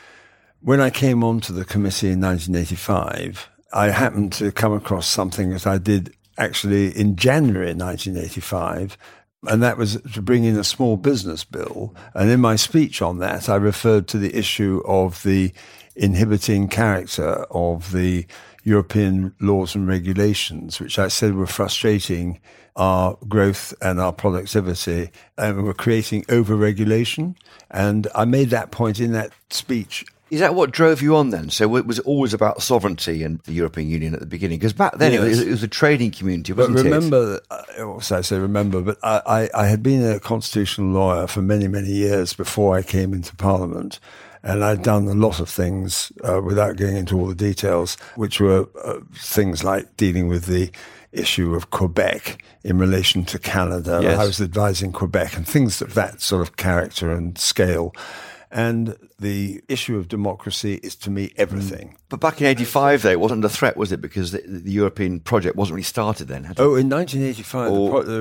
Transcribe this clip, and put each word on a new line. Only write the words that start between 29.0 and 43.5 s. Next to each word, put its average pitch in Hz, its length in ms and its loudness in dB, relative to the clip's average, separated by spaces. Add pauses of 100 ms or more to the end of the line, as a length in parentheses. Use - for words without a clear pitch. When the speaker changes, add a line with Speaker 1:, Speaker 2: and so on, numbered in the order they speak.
Speaker 1:
that 110 180 -4 (180)
speech. - 560 -6 (240)
Speaker 2:
Is 156 120 -2
that 175 120 4
what 165 180 2
drove 160 300 4
you 147 140 4
on 143 160 4
then? 80 180 -6
So 110 260 2
it 123 120 0
was 117 140 -4
always 135 340 0
about 104 260 0
sovereignty 90 600 0
and 80 220 -4
the 82 80 -10
European 80 360 -2
Union 80 240 -2
at 76 60 -6
the - 80 -14
beginning? 82 320 -4
'Cause 104 140 0
back - 260 0
then 151 120 4
it 120 100 2
Speaker 1:
Yes. 113 80 2
Speaker 2:
was, 113 120 4
it 92 80 0
was 110 140 -2
a 110 40 -4
trading 120 440 2
community, 92 420 -4
Speaker 1:
But 120 160 2
Speaker 2:
wasn't 123 180 4
it? 143 60 4
Speaker 1:
remember, 135 560 0
uh, - 340 -12
also 104 360 -4
I - 20 -2
say 95 160 -2
remember, 98 440 0
but 101 200 -4
I, 110 520 0
I, 107 100 0
I 101 40 4
had 107 140 4
been 127 240 2
a 107 140 0
constitutional 104 720 -2
lawyer 92 340 2
for 101 160 -4
many, 101 260 2
many 98 220 -4
years 101 440 0
before 95 440 2
I 95 60 0
came 95 300 -2
into 90 220 -8
Parliament. 92 640 -2 (420)